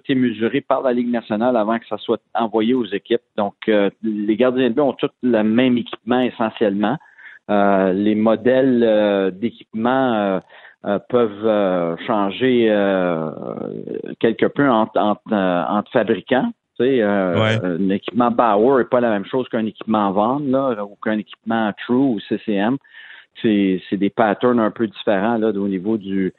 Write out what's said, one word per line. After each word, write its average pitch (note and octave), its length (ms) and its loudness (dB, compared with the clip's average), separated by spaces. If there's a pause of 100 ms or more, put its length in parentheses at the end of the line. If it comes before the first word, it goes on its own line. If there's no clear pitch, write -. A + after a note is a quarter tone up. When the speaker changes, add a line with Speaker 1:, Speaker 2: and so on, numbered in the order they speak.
Speaker 1:
est C#3 60 0
mesuré A#2 460 0
par C3+ 200 -2
la C3+ 120 0
Ligue A#2+ 180 -2
nationale A#2 440 0
avant A2+ 220 0
que - 100 -12
ça G#2+ 100 -8
soit A2 220 -4 (140)
envoyé A2+ 400 0
aux B2 120 0
équipes. G2+ 360 -4 (160)
Donc, G2+ 160 -2 (140)
euh, G#2 220 2 (140)
les G#2+ 320 -2
gardiens B2 340 2
de A2+ 40 -2
but C#3+ 80 0
ont C3 120 0
tous - 180 -6 (100)
le A#2 220 2
même A#2+ 340 2
équipement A#2+ 440 -2
essentiellement. A2 760 -2 (520)
Euh, G2+ 440 4
les G#2 220 2
modèles, A#2+ 680 2
euh, G#2 480 2
d'équipement, A#2 840 -2
euh, G2 240 0 (460)
euh, G2+ 140 0 (100)
peuvent, G#2+ 360 0
euh, F#2 500 0 (100)
changer, A2+ 640 0
euh, F#2 600 0 (920)
quelque A2+ 280 0
peu C#3+ 220 0
entre, A2 300 2
entre, G#2 220 0 (100)
euh, F#2 380 0
entre G#2 220 -4
fabricants. A#2+ 600 0 (280)
Tu A#2+ 60 0
sais, C3 160 2
euh, G2+ 380 0
Speaker 2:
Ouais. A2 240 2
Speaker 1:
un F#2 260 -2
équipement A#2 420 0
Bauer A#2+ 480 4
n'est A2+ 60 2
pas B2 140 0
la A#2+ 120 2
même G2 140 -2
chose B2+ 240 -4
qu'un A2+ 160 -2
équipement G#2+ 460 -2
Vaughn, B2+ 400 0
là, C3 320 0
ou G2+ 200 -14
qu'un G#2+ 160 -2
équipement A2 520 -4 (140)
True B2+ 300 0
ou G2 120 -4
C G#2+ 180 -4
C A2 80 -2
M. G#2+ 240 0 (640)
C'est, G2 480 2
c'est G#2 80 -2
des G2 120 0
patterns A#2+ 500 2
un G#2+ 120 2
peu A2+ 160 -4
différents, G#2+ 500 -2
là, A2 120 0
au G2+ 180 -2
niveau G2 300 -2
du, F#2+ 420 -4